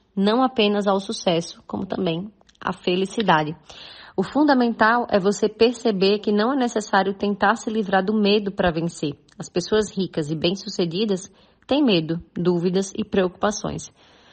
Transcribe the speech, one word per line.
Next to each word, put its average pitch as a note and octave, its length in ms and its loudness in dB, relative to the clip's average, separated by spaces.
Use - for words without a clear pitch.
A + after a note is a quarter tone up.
não G#3+ 300 2
apenas G#3 420 2
ao G3 140 2
sucesso, F3+ 640 -2
como G3+ 200 -8
também F#3 440 -4
à - 140 -4
felicidade. F3+ 840 0
O F#3+ 100 -2
fundamental A#3+ 840 2
é G#3 80 2
você G3+ 300 2
perceber G#3 720 2
que G#3 140 0
não G#3 180 2
é C#4+ 60 -2
necessário G#3 560 0
tentar G3+ 420 0
se - 140 -8
livrar F#3+ 340 0
do G#3 100 0
medo G3+ 380 2
pra F#3+ 180 0
vencer. E3 440 -4
As - 80 -12
pessoas G#3 420 -2
ricas E3 400 -4
e D#3+ 60 -4
bem-sucedidas F#3 960 -4
têm C#4 160 0
medo, E3+ 400 2
dúvidas F3+ 580 0
e A3 120 -6
preocupações." F3+ 880 -4